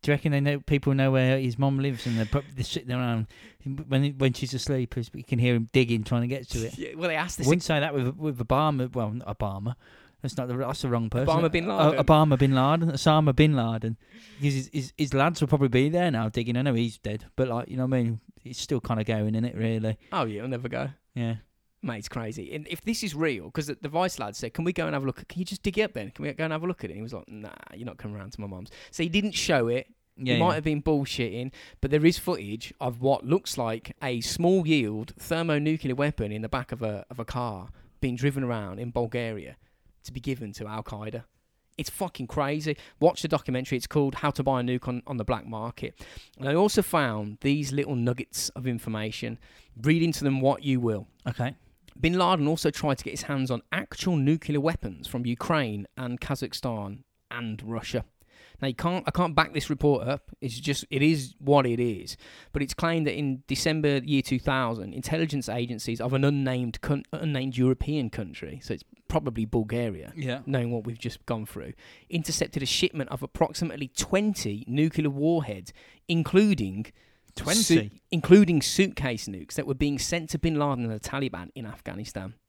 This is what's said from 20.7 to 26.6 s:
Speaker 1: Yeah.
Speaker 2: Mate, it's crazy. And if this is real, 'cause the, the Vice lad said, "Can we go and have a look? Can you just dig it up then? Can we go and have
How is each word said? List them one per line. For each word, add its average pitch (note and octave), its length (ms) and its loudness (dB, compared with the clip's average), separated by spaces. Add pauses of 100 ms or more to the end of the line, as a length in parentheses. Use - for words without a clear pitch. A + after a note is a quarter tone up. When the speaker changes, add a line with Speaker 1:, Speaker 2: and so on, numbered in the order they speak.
Speaker 1:
Yeah. A#2 220 -2 (460)
Speaker 2:
Mate, A#2 180 -4
it's G#2 100 -10
crazy. A2 440 -8
And D3+ 160 -10
if E3+ 120 -8
this A3+ 220 -4
is E3+ 120 -6
real, B2+ 360 -2
'cause D3+ 160 -4
the, C#3+ 140 -6
the D3+ 60 -8
Vice E3+ 320 0
lad G#2 160 -6
said, A#2 180 -8
"Can E3 120 -2
we F3+ 80 0
go E3 120 -2
and D#3 80 -2
have C#3 100 -2
a - 20 -2
look? - 240 -4
Can - 100 -10
you F#3 60 -2
just - 180 -10
dig G3 140 0
it G#3+ 60 4
up G#3+ 100 -2
then? G2+ 180 -8
Can - 140 -12
we C#3+ 80 -4
go D#3+ 100 -4
and D#3+ 80 -2
have D#3 120 -4